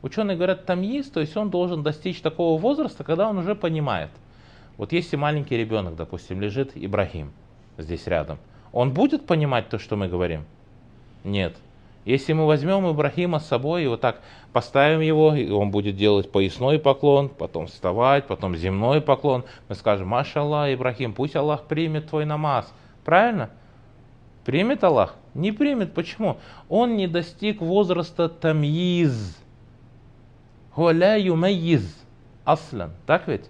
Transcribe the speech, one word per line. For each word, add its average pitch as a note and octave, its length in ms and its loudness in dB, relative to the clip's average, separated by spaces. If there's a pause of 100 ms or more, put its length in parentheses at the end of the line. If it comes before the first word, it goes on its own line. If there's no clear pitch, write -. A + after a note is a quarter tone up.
Учёные G3 340 -2
говорят, F#3 300 -2
тамйиз, G#3 440 -2
то E3 100 -4
есть D3+ 180 -4
он G#3+ 100 -2
должен F3 340 -2
достичь E3+ 380 -4
такого E3 400 0
возраста, C#4 420 -2
когда F#3+ 260 0
он G3+ 100 -2
уже F#3 160 -2
понимает. D3 560 -2 (640)
Вот G#2 160 -6
если E3+ 240 -2
маленький C#3+ 400 -2
ребёнок, A2 400 -2
допустим, F#2 440 -8
лежит, A2 340 -4
Ибрахим, F#2 580 -4 (460)
здесь D#2+ 280 -8
рядом, D#2 320 -2 (340)
он B2+ 200 0
будет C4+ 340 0
понимать C#3+ 440 0
то, A#2+ 80 -4
что - 180 -6
мы F#2+ 120 -2
говорим? E2+ 360 -2 (800)
Нет. G2 320 -4 (500)
Если C3+ 260 0
мы D#3 140 2
возьмём E3+ 440 2
Ибрахима D3+ 500 0
с - 60 -16
собой D3 380 -2
и - 20 0
вот A#2 140 -2
так A#2+ 220 -2 (320)
поставим D3 460 4
его, D#3 340 4
и A#2 160 0
он G2+ 200 2
будет G2+ 260 -2
делать G2+ 360 4
поясной A#2+ 460 2
поклон, C#3 500 4
потом D#2+ 380 -8
вставать, B2+ 600 2
потом F#2 300 -4
земной G2+ 460 0
поклон, C3+ 420 0 (240)
мы G#2 60 -8
скажем: G2 340 -2
"Машаллах, D3 640 -2
Ибрахим, B2+ 400 -4
пусть D3 240 -6
Аллах D3+ 280 -2
примет D#3 440 -4
твой D3+ 160 -2
намаз". D3+ 480 -4 (320)
Правильно? F#3 460 2 (960)
Примет G3 360 0
Аллах? C3+ 320 4 (200)
Не F3+ 180 -2
примет. A#3+ 400 0
Почему? F3 460 -4 (320)
Он A#3 260 2
не F#3+ 100 0
достиг F3 540 -4
возраста E3+ 680 0
тамйиз. D#3 1040 0 (1400)
Хуа E3 200 2
ля F#3 240 4
юмайиз E3+ 840 2 (440)
аслан. G2+ 460 -2 (140)
Так F3 220 0
ведь? A#2+ 220 -4